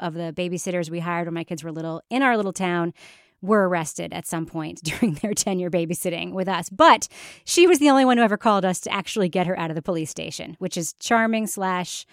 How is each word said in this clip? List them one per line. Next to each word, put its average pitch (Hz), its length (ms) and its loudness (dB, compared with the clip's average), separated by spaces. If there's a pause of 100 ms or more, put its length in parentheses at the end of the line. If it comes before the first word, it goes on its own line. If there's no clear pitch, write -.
of 170 100 -4
the 165 240 -8
babysitters 180 540 -4
we 170 100 -6
hired 170 260 -2
when 165 60 -6
my 165 120 -4
kids 160 200 -8
were 160 80 -8
little 160 380 -8
in 254 100 -2
our 254 160 4
little 196 160 -2
town 175 400 -2 (480)
were 202 280 4
arrested 165 440 -4
at 170 140 -10
some 165 180 -4
point 160 360 -8
<laughs> - 40 -20
during 160 300 0
their 208 180 -4
tenure 180 380 -2
babysitting 170 640 -2
with 185 160 -2
us. 180 200 -4
But 220 400 6 (360)
she 349 220 6
was 349 120 8
the 294 100 6
only 269 160 8
one 247 140 6
who 240 40 6
ever 208 140 4
called 202 300 2
us 180 140 0
to - 120 -6
actually 196 380 -2
get 180 160 0
her 180 120 -2
out 165 120 -4
of 156 60 -6
the 160 60 -6
police 165 280 -4
station, - 480 -10
which 185 180 -6
is 165 240 -6
charming 226 460 0
slash 185 640 -4